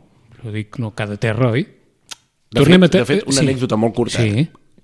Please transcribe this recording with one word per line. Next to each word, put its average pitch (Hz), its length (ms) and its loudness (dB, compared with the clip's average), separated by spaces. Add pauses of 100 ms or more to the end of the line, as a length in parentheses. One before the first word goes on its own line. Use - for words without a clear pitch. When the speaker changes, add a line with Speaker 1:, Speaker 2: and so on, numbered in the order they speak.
(440)
Speaker 1:
Ho 113 80 -10
dic, 107 280 -10
no 110 160 -6
cada 104 220 -6
terra, 117 340 -2
oi? 131 120 -2
Speaker 2:
De - 1000 -12
Speaker 1:
Tornem 170 200 6
Speaker 2:
fet, 175 80 6
Speaker 1:
a - 20 -10
te-, 185 80 2
Speaker 2:
de 120 60 0
fet, 147 220 -2
una 135 140 0
Speaker 1:
sí. - 40 2
Speaker 2:
anècdota 127 300 -2
molt 110 200 0
curta. 117 280 -2
Speaker 1:
Sí. 110 240 0 (360)